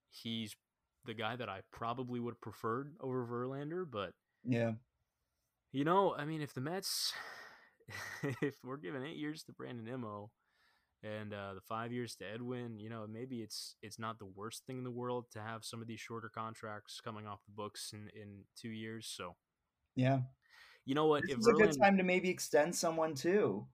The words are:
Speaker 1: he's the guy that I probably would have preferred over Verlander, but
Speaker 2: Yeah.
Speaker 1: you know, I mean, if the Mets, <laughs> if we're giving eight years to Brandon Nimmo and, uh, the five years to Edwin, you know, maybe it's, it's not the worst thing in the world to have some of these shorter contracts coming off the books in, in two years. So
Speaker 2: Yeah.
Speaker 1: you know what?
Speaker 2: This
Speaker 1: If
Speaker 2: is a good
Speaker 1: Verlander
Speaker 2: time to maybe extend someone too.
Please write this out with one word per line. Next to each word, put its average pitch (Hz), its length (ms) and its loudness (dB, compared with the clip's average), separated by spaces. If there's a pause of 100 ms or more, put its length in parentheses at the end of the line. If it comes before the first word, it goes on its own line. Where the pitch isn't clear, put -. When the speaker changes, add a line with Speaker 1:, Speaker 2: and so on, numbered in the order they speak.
(100)
Speaker 1:
he's 113 460 -6 (480)
the 113 100 -8
guy 113 220 -2
that 117 120 -6
I 95 120 -6 (100)
probably 123 480 -4
would 120 140 -2
have - 80 -20
preferred 120 600 -4
over 127 240 0
Verlander, 139 640 -4
but 101 260 -2 (300)
Speaker 2:
Yeah. 117 300 2 (960)
Speaker 1:
you 135 140 0
know, 180 320 6
I 143 80 -4
mean, 156 180 -4
if 139 120 -6
the 127 60 -4
Mets, 175 520 -2 (760)
<laughs> - 340 -8 (200)
if 143 220 0
we're 131 140 -6
giving 151 260 -6
eight 160 120 -8
years 151 280 -6
to - 80 -16
Brandon 127 320 -8
Nimmo 110 480 -6 (720)
and, 107 280 -6
uh, 98 220 -6
the 92 60 -12
five 113 320 -4
years 123 240 -4
to 92 100 -12
Edwin, 120 540 -6
you 110 100 -10
know, 110 180 -8
maybe 117 340 -6
it's, - 380 -10
it's 107 200 -12
not 110 180 -4
the 101 80 -12
worst 98 400 -10
thing 131 120 -6
in 123 60 -6
the 123 60 -6
world 123 400 -4
to 110 100 -10
have 110 240 -8
some 117 160 -8
of 113 60 -10
these 113 140 -8
shorter 113 280 -8
contracts 110 720 -8
coming 107 280 -8
off 101 180 -10
the 101 60 -20
books 104 400 -8
in, 107 180 -10 (100)
in 101 220 -12 (140)
two 117 140 -8
years. 110 360 -8
So 90 300 -8 (580)
Speaker 2:
Yeah. 131 280 4 (640)
Speaker 1:
you 135 120 2
know 156 100 6
what? 147 160 8
Speaker 2:
This - 80 0
Speaker 1:
If 131 80 0
Speaker 2:
is - 80 4
a - 80 12
good - 160 10
Speaker 1:
Verlander 143 100 0
Speaker 2:
time 196 180 10
to 185 40 6
maybe 185 260 4
extend 165 460 6
someone 160 400 2
too. 135 600 4